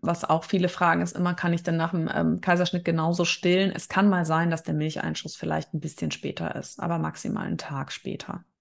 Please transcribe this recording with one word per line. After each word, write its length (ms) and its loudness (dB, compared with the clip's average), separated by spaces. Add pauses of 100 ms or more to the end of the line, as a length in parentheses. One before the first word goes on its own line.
was 220 0
auch 200 2
viele 240 2
fragen, 320 2
ist 160 -2
immer, 160 2
„Kann 220 0
ich 80 -2
denn 160 0
nach 140 0
dem, 220 0
ähm, 280 0
Kaiserschnitt 420 2
genauso 400 2
stillen?“ 500 2
Es 140 -4
kann 220 4
mal 160 2
sein, 240 2
dass 120 -2
der 120 -2
Milcheinschuss 640 -4
vielleicht 360 -4
ein 80 -2
bisschen 300 -6
später 440 -6
ist, 240 -10
aber 200 0
maximal 480 -4
einen 100 -2
Tag 360 -8
später 520 -8 (160)